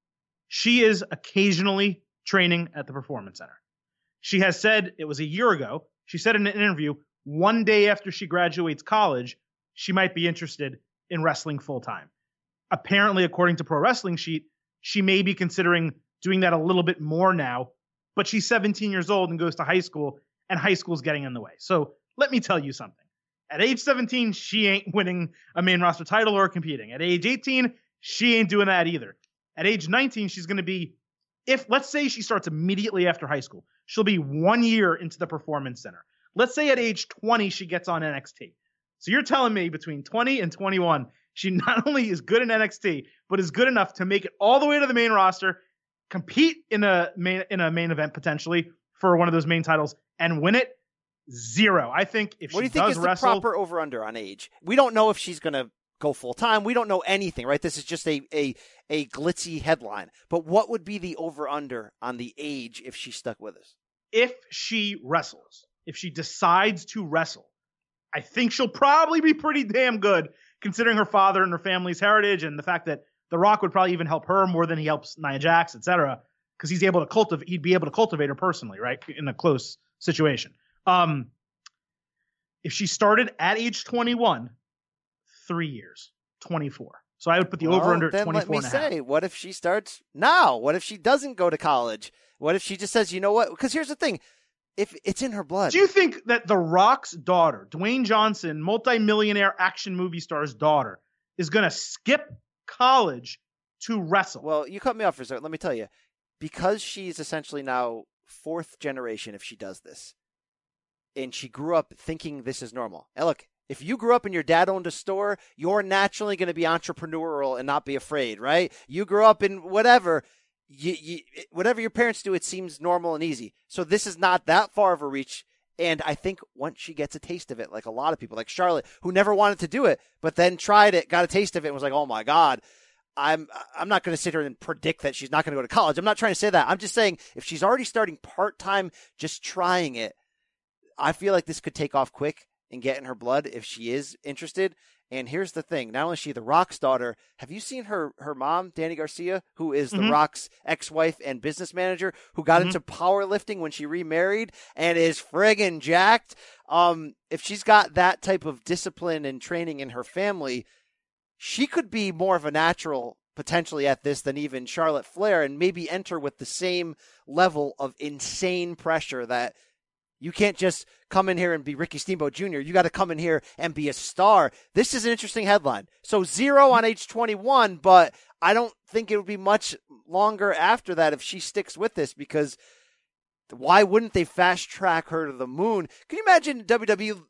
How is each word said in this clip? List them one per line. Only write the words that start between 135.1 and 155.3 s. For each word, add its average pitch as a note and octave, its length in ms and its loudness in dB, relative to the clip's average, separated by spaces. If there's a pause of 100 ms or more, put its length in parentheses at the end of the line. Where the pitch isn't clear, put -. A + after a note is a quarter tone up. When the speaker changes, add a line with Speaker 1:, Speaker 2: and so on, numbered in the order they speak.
Speaker 2:
she's C3+ 160 -10
not D3+ 140 2
gonna D3 100 -6
go C3+ 60 -2
to A#2+ 60 -6
college. D#3+ 300 2
I'm E3+ 60 -4
not G#3+ 140 2
trying A3 140 0
to - 80 -4
say G#3 100 2
that. E3 180 4
I'm F3+ 120 0
just G3+ 160 -8
saying G3+ 240 0 (160)
if - 100 -16
she's D#3 180 -8
already B3 220 2
starting G3+ 320 -4
part-time, F#3+ 760 -4 (260)
just - 260 -10
trying F3+ 520 -2
it, A2+ 200 -8 (840)
I C#3+ 140 0
feel G3 220 -2
like F3 120 2
this D#3+ 160 -10
could D3+ 140 -12
take D3 180 -6
off C#3 180 0
quick - 360 -8 (240)
and B2 100 -16
get C3 160 -2
in C#3 80 -14
her B2+ 100 -10
blood B2 300 -2
if A2+ 180 -14
she A#2 280 -10
is C#3 320 -6
interested. D#3+ 520 -6 (360)
And B2+ 180 -10
here's F3 220 -6
the D#3+ 100 -8
thing. C3 300 -6
Not C3+ 140 -2
only E3+ 80 -4
is D#3+ 60 -8
she D3 120 -10
The B2 100 -10
Rock's D3 380 0
daughter, B2 360 0 (220)
have C3 140 -18
you G3 80 -14
seen B3+ 260 -12
her, F#3 320 -6
her D3 160 -10
mom, D#3+ 380 -4
Dany D#3+ 260 -6
Garcia, F3 460 -6 (100)
who D#3+ 180 -6
is C#3 200 -2
The G#3 60 -4
Speaker 1:
Mm-hmm. G#3 120 2
Speaker 2:
Rock's D3+ 400 2 (160)
ex-wife D#3+ 580 -2
and C3 180 -8
business D#3 340 -8
manager, F#3 360 -4 (220)
who D#3+ 100 -8
got E3 180 6
Speaker 1:
Mm-hmm. F3+ 80 0
Speaker 2:
into F#3 100 -2
powerlifting G3 800 -2
when D#3+ 100 -6
she D3 160 -12
remarried F3 640 -2 (240)
and E3+ 220 0
is E3 240 2
friggin' G3 580 2